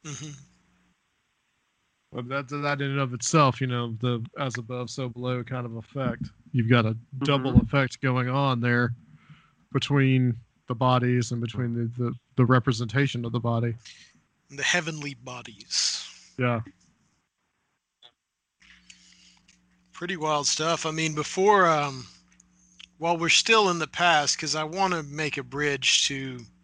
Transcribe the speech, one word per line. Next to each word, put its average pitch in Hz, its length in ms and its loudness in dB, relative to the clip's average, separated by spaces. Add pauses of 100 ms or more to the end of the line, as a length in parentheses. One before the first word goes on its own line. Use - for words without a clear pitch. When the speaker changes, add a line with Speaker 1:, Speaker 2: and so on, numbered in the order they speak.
Speaker 1:
Mm-hmm. 151 240 -12 (1800)
Speaker 2:
Well, 123 160 -8
that, 135 200 -4
that 143 320 -4
in 139 120 -2
and 139 80 -2
of 127 120 -2
itself, 143 480 2
you 131 60 0
know, 120 340 -4
the 120 240 -2 (140)
as 127 180 -4
above, 123 340 -8
so 131 180 -8
below 123 340 -6
kind 123 240 -8
of 113 80 -10
effect. 120 540 -6 (240)
You've 117 180 2
got 120 160 6
a 110 100 -2 (220)
double 135 360 0
Speaker 3:
Mm-hmm. 117 120 8
Speaker 2:
effect 131 340 0
going 127 280 0
on 131 320 0
there 123 340 2 (800)
between 131 640 2 (320)
the 123 80 -4
bodies 123 560 2
and 117 80 -4
between 120 340 -4
the, 117 160 -2 (140)
the, 120 80 -2 (240)
the 127 80 6
representation 123 800 2
of 117 80 -6
the 120 80 -2
body. 117 340 -2 (760)
Speaker 1:
The 139 120 -10
heavenly 151 520 -2
bodies. 120 920 -8 (300)
Speaker 2:
Yeah. 120 220 0 (3250)
Speaker 1:
Pretty 175 240 -6
wild 151 300 0
stuff. 160 400 0
I 160 40 -2
mean, 156 240 -2
before, 185 520 4
um, 143 400 0 (920)
while 170 180 0
we're 165 120 -2
still 214 420 4
in 170 80 0
the 156 80 -2
past, 160 520 2
'cause 156 160 -6
I 156 100 -2
wanna 175 400 -2
make 147 320 -6
a 135 60 -6
bridge 139 680 0
to 131 360 -8 (200)